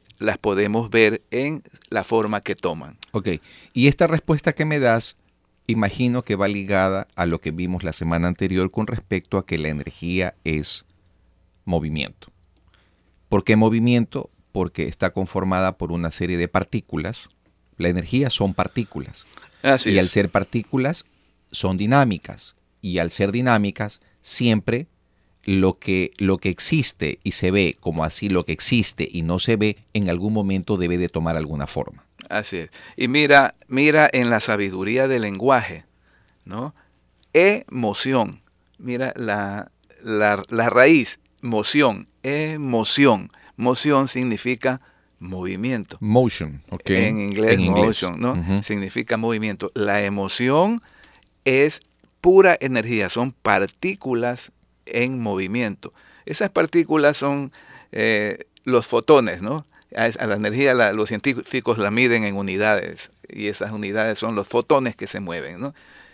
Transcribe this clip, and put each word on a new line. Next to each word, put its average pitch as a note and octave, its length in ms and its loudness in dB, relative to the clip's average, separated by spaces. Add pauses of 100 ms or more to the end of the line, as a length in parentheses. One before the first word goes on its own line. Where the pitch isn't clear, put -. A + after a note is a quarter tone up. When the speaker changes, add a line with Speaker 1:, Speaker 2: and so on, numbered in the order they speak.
(200)
Speaker 1:
las G#2 180 -2
podemos G#2 520 0
ver A2 320 4 (100)
en C#3 320 -4 (260)
la A2+ 140 -2
forma G#2+ 380 0
que G2 140 -6
toman. D#2+ 420 -8 (140)
Speaker 2:
Ok, G2 180 -4 (440)
y B2+ 140 4
esta E3 200 4
respuesta D#3 460 0
que D3+ 120 -2
me D3+ 140 -2
das, A#2 380 0 (500)
imagino A#2+ 560 0
que G#2 120 -2
va G2 120 0
ligada F#2+ 680 0
a F2+ 100 -2
lo E2 160 -2
que - 100 -4
vimos F2+ 320 -4
la E2 100 -6
semana E2+ 340 0
anterior F#2 440 0
con G#2+ 160 -4
respecto - 500 -4
a F#2+ 80 -4
que - 120 -4
la D#2 120 -4
energía E2+ 760 -4
es D#2 420 -4 (800)
movimiento. D#2 640 -4 (960)
¿Por G2+ 140 2
qué A2+ 120 4
movimiento? A#2 720 2 (220)
Porque F2 360 -4
está - 220 -2
conformada F#2 680 -2
por E2+ 140 -6
una E2+ 200 -4
serie F2 260 -4
de E2+ 100 0
partículas. - 800 -4 (480)
La E2+ 120 0
energía G#2 400 0
son G2 240 0
partículas. - 720 -6 (380)
Speaker 1:
Así B2+ 280 2
Speaker 2:
Y G2 60 4
Speaker 1:
es. F#2 60 6
Speaker 2:
al F2+ 60 0
ser G2 200 2
partículas, B2+ 760 -2 (460)
son F#2+ 260 -2
dinámicas. A2 800 0 (260)
Y F2+ 180 -4
al E2+ 100 0
ser G2+ 220 0
dinámicas, G#2+ 680 0 (220)
siempre A#2 640 0 (560)
lo F#2+ 360 2
que, F#2 380 -2
lo F#2+ 200 2
que F#2+ 120 -4
existe - 720 0
y F#2 80 -4
se - 200 0
ve F#2+ 280 2
como D#2+ 240 -4
así, D#2+ 260 -4
lo F2+ 160 0
que - 60 -6
existe - 600 0
y E2+ 120 -6
no E2+ 160 -2
se A2+ 180 0
ve, G#2 200 0 (160)
en G2+ 160 -2
algún F2+ 240 -2
momento G2 440 -2
debe F2 200 -2
de F2+ 120 -2
tomar E2 260 -2
alguna D2+ 320 -6
forma. - 380 -10 (240)
Speaker 1:
Así G#2 280 -6
es. E2 120 -10 (260)
Y B2 120 -2
mira, C#3 480 4 (120)
mira D3 440 4
en B2 180 2
la A2+ 100 4
sabiduría G#2 680 -2
del B2 160 0
lenguaje, G2+ 640 0 (600)
¿no? A2+ 280 -10 (600)
Emoción. B2+ 1080 0 (360)
Mira B2+ 380 -6
la, G#2 560 -6 (300)
la, G#2 480 0
la A#2 200 0
raíz, C3 500 6 (220)
moción, A2+ 640 0 (160)
emoción. C#3 1080 0 (260)
Moción C3+ 500 2
significa B2+ 760 -2 (380)
movimiento. F#2 800 -6
Speaker 2:
Motion, G#2 720 0
ok. F#2 180 -6
Speaker 1:
En G#2+ 300 2
inglés, G#2 340 2
Speaker 2:
En G2 60 2
inglés. G2+ 260 4
Speaker 1:
motion, F#2 340 -2
¿no? B2+ 140 -2
Speaker 2:
Ujú. G2 300 -2
Speaker 1:
Significa A2 540 -4
movimiento. A2 580 -4
La G#2 280 0
emoción B2+ 800 0 (640)
es C#3 360 2 (400)
pura F#3 380 8
energía, A2+ 500 -2
son B2 240 -4
partículas A#2+ 1160 -2 (360)
en B2 320 -2
movimiento. G#2 760 -4 (320)
Esas G3 240 -4
partículas D#3 680 2
son, C#3+ 340 -2 (400)
eh, G#2+ 540 -2 (180)
los B2 240 2
fotones, A#2 560 4
¿no? D3 220 -8 (300)
A A2+ 120 0
es-, A2 100 -4
a - 80 -6
la G#2 100 -2
energía A2+ 380 2
la, A#2 200 4
los G#2+ 160 0
científicos A#2+ 680 -2
la G2+ 140 0
miden A#2 320 4
en G2+ 120 -4
unidades, G2 760 -2 (180)
y G#2+ 180 -8
esas G#2 240 -6
unidades G#2+ 480 -4
son A2+ 160 -4
los G#2 120 -4
fotones B2 480 2
que F#2+ 120 -12
se - 120 -8
mueven, E2+ 400 -10
¿no? C#3 140 -10 (400)